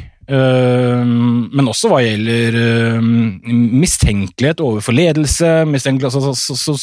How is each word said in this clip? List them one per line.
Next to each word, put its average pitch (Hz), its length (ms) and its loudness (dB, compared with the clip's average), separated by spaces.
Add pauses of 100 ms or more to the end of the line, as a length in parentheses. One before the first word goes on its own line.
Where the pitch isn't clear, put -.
(280)
ehm, 123 1200 2
men 135 180 0
også 220 220 0
hva 147 120 4
gjelder, 113 580 0
ehm, 117 480 0 (720)
mistenkelighet 117 840 -2
overfor 113 320 -2
ledelse, 160 560 0 (160)
mistenkelig-, 135 420 -2
altså, 135 120 -2 (100)
så, - 40 -6
så, 135 200 -6
så, 143 260 -4